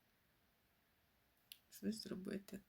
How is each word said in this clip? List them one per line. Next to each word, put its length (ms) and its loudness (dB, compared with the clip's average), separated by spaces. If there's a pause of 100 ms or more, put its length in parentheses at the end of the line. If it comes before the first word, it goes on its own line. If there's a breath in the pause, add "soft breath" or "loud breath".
(1700)
Щось 340 2
зробити 640 -2